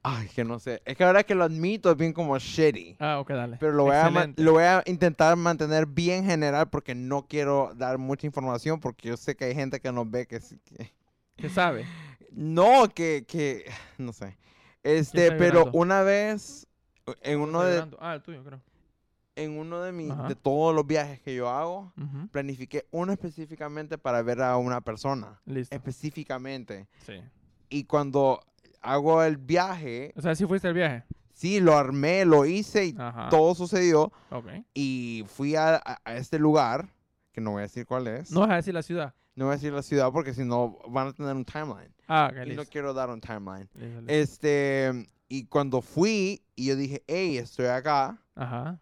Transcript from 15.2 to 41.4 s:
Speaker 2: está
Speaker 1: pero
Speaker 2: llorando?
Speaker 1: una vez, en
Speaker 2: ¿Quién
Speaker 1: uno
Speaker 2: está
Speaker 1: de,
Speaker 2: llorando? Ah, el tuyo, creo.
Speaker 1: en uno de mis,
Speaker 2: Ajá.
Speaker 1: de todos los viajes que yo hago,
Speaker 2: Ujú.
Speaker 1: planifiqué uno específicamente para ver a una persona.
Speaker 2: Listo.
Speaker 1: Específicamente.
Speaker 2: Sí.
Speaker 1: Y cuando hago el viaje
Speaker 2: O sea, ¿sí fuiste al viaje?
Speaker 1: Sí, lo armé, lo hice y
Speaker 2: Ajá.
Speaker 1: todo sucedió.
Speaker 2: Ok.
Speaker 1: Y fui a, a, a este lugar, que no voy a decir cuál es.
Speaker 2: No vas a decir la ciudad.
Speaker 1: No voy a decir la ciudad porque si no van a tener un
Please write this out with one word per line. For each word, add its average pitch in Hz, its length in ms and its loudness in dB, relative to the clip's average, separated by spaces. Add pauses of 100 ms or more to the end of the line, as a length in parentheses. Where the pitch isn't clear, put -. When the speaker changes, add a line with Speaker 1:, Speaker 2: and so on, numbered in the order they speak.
Speaker 2:
está 160 120 6
Speaker 1:
pero 175 280 6
Speaker 2:
llorando? 156 140 -2
Speaker 1:
una 190 240 4
vez, 208 640 -2 (400)
en 131 160 -10
Speaker 2:
¿Quién 147 200 -2
Speaker 1:
uno 156 180 -2
Speaker 2:
está 180 100 2
Speaker 1:
de, 175 60 2
Speaker 2:
llorando? 160 240 -6
Ah, 165 160 -10
el 139 60 -14
tuyo, 151 240 -18
creo. 135 160 -20 (720)
Speaker 1:
en 151 220 -8
uno 170 240 -8
de 185 100 -8
mis, 160 200 -8
Speaker 2:
Ajá. 135 180 -6
Speaker 1:
de 139 60 -4
todos 151 380 2
los 151 140 2
viajes 143 320 -4
que 131 160 -10
yo 123 140 -4
hago, 175 480 -6
Speaker 2:
Ujú. 143 340 -10
Speaker 1:
planifiqué 139 600 -8
uno 175 200 -2
específicamente 156 840 -8
para 120 240 0
ver 120 220 -2
a 127 120 2
una 123 240 0
persona. 113 680 -6
Speaker 2:
Listo. 135 300 -8
Speaker 1:
Específicamente. 131 1120 -10 (180)
Speaker 2:
Sí. 98 160 -18 (480)
Speaker 1:
Y 143 140 -6
cuando 139 560 0 (420)
hago 143 420 2
el 156 120 2
viaje 147 800 -4
Speaker 2:
O 147 60 -12
sea, 160 140 0
¿sí 180 100 0
fuiste 185 240 -2
al 170 40 -2
viaje? 156 300 -2 (300)
Speaker 1:
Sí, 190 260 -2
lo 160 180 8
armé, 143 460 2
lo 151 220 8
hice 202 400 0
y 156 120 -6
Speaker 2:
Ajá. 120 300 -10
Speaker 1:
todo 160 260 6
sucedió. 175 600 4 (160)
Speaker 2:
Ok. 120 160 -12 (280)
Speaker 1:
Y 123 540 -6
fui 143 300 -4
a, 160 180 4
a, - 300 -8
a 117 100 -10
este 135 240 -6
lugar, 151 480 4 (460)
que 113 80 -8
no 110 100 -4
voy 101 80 -4
a 101 40 -6
decir 117 220 -10
cuál 127 220 -4
es. 127 240 -10
Speaker 2:
No 165 80 2
vas 208 120 4
a 180 40 2
decir 175 180 -4
la 165 80 -6
ciudad. 156 320 -8 (220)
Speaker 1:
No 135 120 -6
voy 139 40 0
a 143 60 0
decir 143 160 -6
la 143 80 -4
ciudad 135 320 2
porque 135 200 -2
si 127 120 -6
no 120 320 -2 (100)
van 131 220 -4
a - 20 -10
tener 139 240 -6
un 131 80 -6